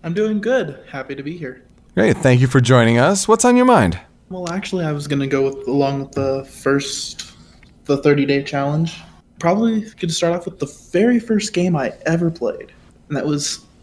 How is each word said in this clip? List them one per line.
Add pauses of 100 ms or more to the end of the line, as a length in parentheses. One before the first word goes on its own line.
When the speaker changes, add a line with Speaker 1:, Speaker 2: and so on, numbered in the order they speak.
Speaker 1:
I'm
doing
good. (140)
Happy
to
be
here. (320)
Speaker 2:
Great.
Thank
you
for
joining
us.
What's
on
your
mind? (300)
Speaker 1:
Well,
actually,
I
was
gonna
go
with,
along
with
the
first, (540)
the
thirty-day
challenge. (420)
Probably (160)
gonna
start
off
with
the (240)
very
first
game
I (120)
ever
played, (340)
and
that
was (240)